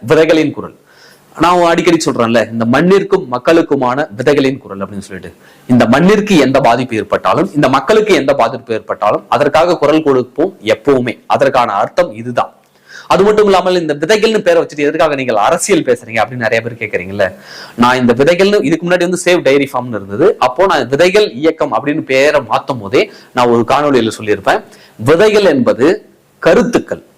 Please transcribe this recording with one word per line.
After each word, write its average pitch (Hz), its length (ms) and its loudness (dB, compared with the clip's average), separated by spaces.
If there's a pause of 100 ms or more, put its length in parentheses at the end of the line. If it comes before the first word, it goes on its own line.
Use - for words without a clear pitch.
விதைகளின் 156 460 2
குரல். 92 220 -14 (600)
நான் 175 280 2
அடிக்கடி 170 400 2
சொல்றேன்ல, 117 360 0 (100)
இந்த 113 160 -4
மண்ணிற்கும் 175 640 2
மக்களுக்குமான 139 720 0 (120)
விதைகளின் 135 420 0
குரல் 98 240 -12
அப்படின்னு 98 240 -10
சொல்லிட்டு, 87 240 -16 (380)
இந்த 123 180 4
மண்ணிற்கு 190 480 2 (100)
எந்த 135 160 2
பாதிப்பு 120 400 0
ஏற்பட்டாலும், 101 540 -2
இந்த 147 140 2
மக்களுக்கு 202 460 2
எந்த 139 200 0
பாதிப்பு 117 420 -4
ஏற்பட்டாலும், 107 520 -4
அதற்காக 151 500 0
குரல் 151 280 0
கொடுப்போம் 139 460 -2 (220)
எப்பவுமே. 127 400 0 (120)
அதற்கான 127 460 0
அர்த்தம் 113 480 -2
இதுதான். 120 320 -6 (600)
அது 175 120 2
மட்டும் 208 260 4
இல்லாமல், 180 320 2
இந்த 151 120 -4
விதைகள்னு 202 520 0
பேரை 170 140 4
வச்சுட்டு 147 280 -4
எதுக்காக 156 320 0
நீங்கள் 117 260 -2
அரசியல் 170 420 0
பேசுறீங்க 113 340 -2
அப்படின்னு 123 240 -4
நிறைய 113 160 0
பேர் 117 180 -10
கேக்குறீங்கல்ல. 101 460 -4 (560)
நான் 127 180 2
இந்த 120 200 2
விதைகள்னு, 180 380 2 (100)
இதுக்கு 170 180 -2
முன்னாடி 175 220 0
வந்து 180 180 -4
சேவ் 175 200 0
டைரி 139 240 2
ஃபார்ம்னு 123 300 -8
இருந்தது, 101 280 -2 (100)
அப்போ 127 340 0
நான் 131 200 -2
விதைகள் 185 360 2 (140)
இயக்கம் 156 340 -2
அப்படின்னு 147 340 -4
பேரை 139 300 2 (100)
மாத்தும் 127 320 -4
போதே 113 200 0 (320)
நான் 123 200 2
ஒரு 117 180 2
காணொளியில 135 460 0
சொல்லியிருப்பேன், 107 420 -2 (500)
விதைகள் 208 440 4
என்பது 113 320 2 (560)
கருத்துக்கள். 165 640 0 (140)